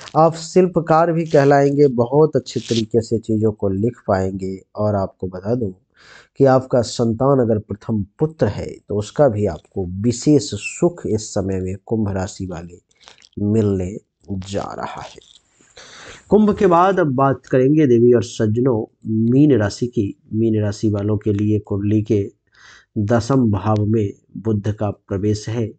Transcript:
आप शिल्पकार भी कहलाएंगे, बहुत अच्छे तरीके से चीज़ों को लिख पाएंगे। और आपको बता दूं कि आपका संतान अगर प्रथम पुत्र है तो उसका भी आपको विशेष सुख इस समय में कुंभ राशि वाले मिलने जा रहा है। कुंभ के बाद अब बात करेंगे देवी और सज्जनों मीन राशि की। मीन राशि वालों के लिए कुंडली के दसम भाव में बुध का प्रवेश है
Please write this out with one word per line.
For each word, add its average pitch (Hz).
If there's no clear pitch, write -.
आप 160
शिल्पकार 170
भी 165
कहलाएंगे, 143
बहुत 135
अच्छे -
तरीके 113
से 110
चीज़ों 110
को 104
लिख 101
पाएंगे। 95
और 104
आपको 95
बता 92
दूं 110
कि 135
आपका 131
संतान 120
अगर 110
प्रथम 104
पुत्र 156
है 82
तो -
उसका 104
भी 104
आपको 98
विशेष 123
सुख -
इस 107
समय 95
में 92
कुंभ 110
राशि 95
वाले 87
मिलने 104
जा -
रहा -
है। -
कुंभ 208
के 202
बाद 185
अब 165
बात 135
करेंगे 143
देवी 120
और 113
सज्जनों 113
मीन 135
राशि 107
की। 104
मीन 110
राशि 104
वालों 104
के 104
लिए 104
कुंडली 104
के 104
दसम 120
भाव 104
में 104
बुध 107
का 104
प्रवेश 104
है 110